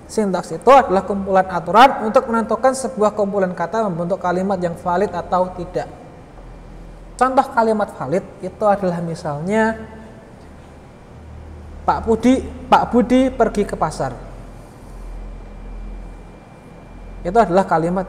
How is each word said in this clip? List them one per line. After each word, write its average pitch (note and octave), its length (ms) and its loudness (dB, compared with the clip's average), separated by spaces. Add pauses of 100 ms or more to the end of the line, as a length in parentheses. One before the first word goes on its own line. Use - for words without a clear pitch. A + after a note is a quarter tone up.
(120)
Sintaks F#3 400 -2
itu E3 160 0
adalah G3 400 6
kumpulan G3 400 0
aturan F#3 560 4
untuk A3 240 2
menentukan A3+ 480 0
sebuah G#3+ 400 -2
kumpulan G3 400 0
kata A3 320 -2
membentuk F3 320 -4
kalimat F#3 400 -2
yang E3+ 160 -4
valid F#3 320 -2
atau F3+ 480 -2
tidak. E3 320 -6 (1300)
Contoh C4 300 4 (100)
kalimat A3 400 2
valid D3+ 240 -2 (240)
itu F#3 240 -6
adalah F#3+ 320 2
misalnya, E3+ 800 -2 (2000)
"Pak D#3 160 0
Budi, A3+ 400 4
Pak - 480 2
Budi B3+ 400 4
pergi A3 320 2
ke - 80 -6
pasar." D#3+ 400 -4 (3000)
Itu F3+ 160 2
adalah F#3 240 4
kalimat F3+ 440 0